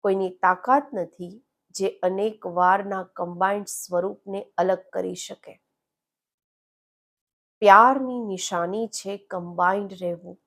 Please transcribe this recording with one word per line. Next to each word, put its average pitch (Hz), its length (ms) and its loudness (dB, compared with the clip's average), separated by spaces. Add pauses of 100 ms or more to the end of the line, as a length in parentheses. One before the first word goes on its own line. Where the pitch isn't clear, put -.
કોઈની 190 280 0
તાકાત 240 640 2
નથી 180 480 -10 (280)
જે - 320 -4
અનેક 196 440 -2
વારના 190 560 0
કમ્બાઇન્ડ 185 640 -4
સ્વરૂપને 196 920 -6
અલગ 185 200 2 (140)
કરી 185 220 -6
શકે. - 480 -18 (2000)
પ્યારની 247 600 8
નિશાની 196 680 -6
છે 196 280 -10
કમ્બાઇન્ડ 185 760 -4
રહેવું. 180 540 -10